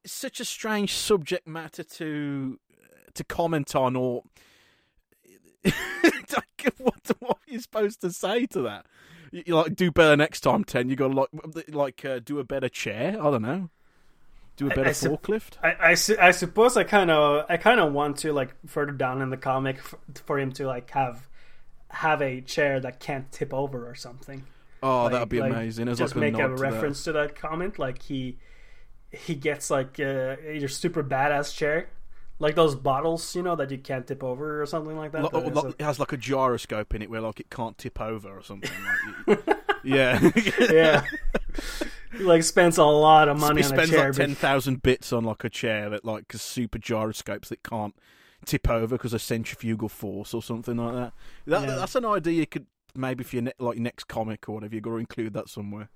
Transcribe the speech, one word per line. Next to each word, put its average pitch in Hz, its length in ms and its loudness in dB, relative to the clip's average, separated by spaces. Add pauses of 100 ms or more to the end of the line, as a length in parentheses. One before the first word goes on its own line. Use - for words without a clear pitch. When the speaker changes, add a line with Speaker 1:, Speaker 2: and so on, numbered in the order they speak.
Speaker 1:
it's 175 100 -16
such - 280 -8
a 226 40 -6
strange 208 500 -2
subject 180 520 0
matter 160 360 -12
to, 143 760 -6 (540)
to - 100 -10
comment 165 500 -2
on, 131 220 2
or 127 280 -2 (1400)
<laughs> - 0 -
like, - 1120 0
what, - 420 -2
what 247 180 -2
are - 140 -20
you 233 80 -8
supposed 220 420 -4
to 180 100 -4
say 233 360 -2
to 170 140 -4
that? 104 240 -8 (460)
You, 175 140 -14
you, 170 100 0
like, 160 200 2
do 180 160 2
better 156 260 8
next 151 240 0
time, 131 220 2
Ten. 127 260 0
You 135 60 0
gotta, 135 180 2
like, 135 160 2 (400)
like, 143 360 -4
uh, 131 140 -4
do 147 200 -6
a 135 40 -6
better 131 260 -4
chair. 117 500 -4
I 147 120 2
don't 120 100 2
know. 165 280 -4 (880)
Do 139 100 -2
a 135 40 0
Speaker 2:
I, - 40 0
Speaker 1:
better 156 140 4
Speaker 2:
I 147 40 0
su-, - 160 0
Speaker 1:
forklift. 202 440 -4 (100)
Speaker 2:
I, 170 280 4
I - 40 8
su-, 214 240 2
I 180 120 10
suppose 214 460 4
I 190 60 6
kinda, 151 680 6
I 170 80 2
kinda 214 280 6
want 143 320 0
to, 156 160 -2
like, 131 220 -2 (120)
further 147 240 -2
down 131 300 -2
in 131 80 -2
the 131 80 -4
comic 131 400 -2
f-, - 180 -16 (300)
for 143 140 -2
him 135 140 -2
to, 135 140 -6
like, 123 240 -6
have, 123 360 -2 (600)
have 156 320 0
a 127 200 -2
chair 139 380 0
that 127 200 -10
can't 135 320 -8
tip 139 220 -6
over 131 360 -4
or 123 60 -16
something. 131 480 -16 (380)
Speaker 1:
Oh, 127 220 4
Speaker 2:
Like, 117 100 2
Speaker 1:
that 123 80 2
would 107 80 -4
be 120 100 0
Speaker 2:
like, 131 140 0
Speaker 1:
amazing. 113 340 -4
As, 120 100 0
Speaker 2:
just 127 180 -2
Speaker 1:
like, - 20 0
a 113 140 2
Speaker 2:
make - 40 -2
a - 20 0
Speaker 1:
nod 131 200 0
to 135 40 -2
that. 135 100 0
Speaker 2:
reference 143 340 -4
to 165 80 -4
that 147 220 -2
comment. 170 440 -6
Like, 131 240 -6
he, 131 340 -6 (720)
he - 260 -8
gets, 143 360 -4
like, 135 280 -2
uh, 135 360 -2 (180)
your 143 160 -4
super 160 340 -2
badass 139 520 0
chair, 156 340 -2 (500)
like 151 160 2
those 156 200 6
bottles, 147 600 -2
you 180 80 -2
know, 175 120 0
that 139 160 -4
you 135 60 -8
can't 131 280 -6
tip 139 180 -8
over 147 380 -4
or 147 40 0
something 156 320 -6
like 151 160 -8
that. 151 100 -2
Speaker 1:
Lo-, 170 60 0 (120)
Speaker 2:
That 147 140 -4
Speaker 1:
lo-, 151 60 2
Speaker 2:
is - 40 -4
a - 40 -6
Speaker 1:
it - 120 -10
has, 147 180 -2
like, 135 140 -2
a 143 40 -6
gyroscope 120 760 -2
in 107 80 -4
it 104 80 -10
where, 113 120 -6
like, 110 180 -8
it - 100 -16
can't 113 280 -8
tip - 240 -10
over 107 360 -8
or 95 60 -20
something. - 260 -12 (560)
Like, 415 140 4 (280)
Speaker 2:
<laughs> - 160 -2
Speaker 1:
yeah. 131 360 4 (260)
<laughs> 196 140 -2 (100)
Speaker 2:
Yeah. 160 360 6 (1040)
He, 233 80 -12
like, 170 240 6
spends 175 340 6
a 165 60 8
lot 151 460 10
of 147 100 0
money 147 220 4
Speaker 1:
He 143 60 4
Speaker 2:
on 135 60 0
a - 20 0
Speaker 1:
spends, 165 160 4
Speaker 2:
chair, 151 180 6
Speaker 1:
like, 135 80 -2
Speaker 2:
but 151 80 4
Speaker 1:
ten 143 100 -2
thousand 135 480 0
bits - 300 2
on, 117 100 0
like, 110 220 -4
a 113 40 -4
chair 107 420 -2
that, 104 120 -6
like, 107 240 -6
'cause 107 140 -12
super 117 360 -4
gyroscopes 110 720 -4
that - 140 -10
can't 107 320 -6 (500)
tip - 240 0
over 117 280 0
'cause 117 160 -4
of 110 80 -2
centrifugal 110 680 -4
force 101 440 -10
or 113 100 -4
something 117 340 -6
like 117 160 -4
that. 123 200 -6 (340)
That, 147 220 0
Speaker 2:
Yeah. 131 60 -4
Speaker 1:
that's 190 200 -6
an 247 100 0
idea 170 360 0
you 147 60 0
could - 180 -10 (300)
maybe 131 280 -6
for 127 140 -6
your 117 60 -2
ne-, 127 140 -4
like, 120 220 -4
next 117 260 -6
comic 110 420 -6
or 107 60 -8
whatever, 107 220 -10
you 110 60 -4
gotta 113 160 -6
include 110 360 -6
that 104 160 -8
somewhere. 104 460 -12